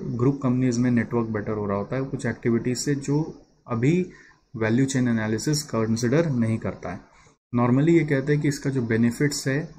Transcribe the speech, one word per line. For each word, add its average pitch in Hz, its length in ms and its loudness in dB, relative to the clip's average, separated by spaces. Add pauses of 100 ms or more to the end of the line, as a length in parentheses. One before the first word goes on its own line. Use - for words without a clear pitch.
(180)
group 139 240 2
companies 127 360 0
में 123 120 2
network 117 380 0
better 107 240 -4
हो 104 140 -4
रहा 101 120 -2
होता 101 180 -6
है 135 60 -2
कुछ 135 240 -6
एक्टिविटीज 117 520 0
से, 143 160 -2
जो 143 520 -4 (200)
अभी 123 280 2 (600)
value 113 320 2
chain 127 220 0
analysis 113 560 0
consider 117 680 0
नहीं 113 280 0
करता 90 340 -8
है। - 80 -10 (520)
normally 123 360 2
ये 165 160 6
कहते 143 280 0
हैं 147 100 2
कि 156 60 0
इसका 143 220 -2
जो 131 120 -2
benefits 117 640 0
है 135 100 0 (200)